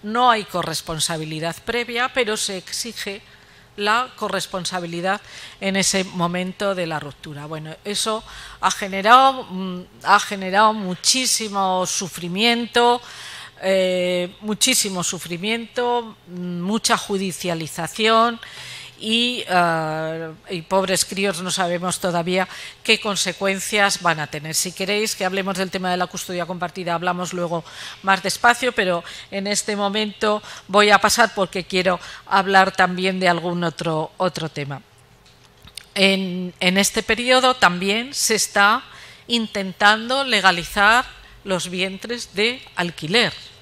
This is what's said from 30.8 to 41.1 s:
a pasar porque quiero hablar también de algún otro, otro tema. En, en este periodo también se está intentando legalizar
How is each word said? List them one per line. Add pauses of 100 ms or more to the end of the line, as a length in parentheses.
a
pasar
porque
quiero (260)
hablar
también
de
algún
otro,
otro
tema. (1120)
En,
en
este
periodo
también
se
está (440)
intentando
legalizar (380)